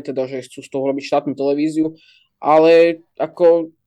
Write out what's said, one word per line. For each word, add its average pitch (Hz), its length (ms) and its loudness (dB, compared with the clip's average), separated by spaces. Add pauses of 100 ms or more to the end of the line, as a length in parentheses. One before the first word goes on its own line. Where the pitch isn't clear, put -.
teda 135 180 -6
že 131 240 -10
chcú - 160 -20
z - 80 -20
toho 135 160 -6
robiť 139 160 -4
štátnu 143 320 -4
televíziu. 156 560 -2 (480)
Ale 165 640 4 (160)
ako, 165 560 0 (120)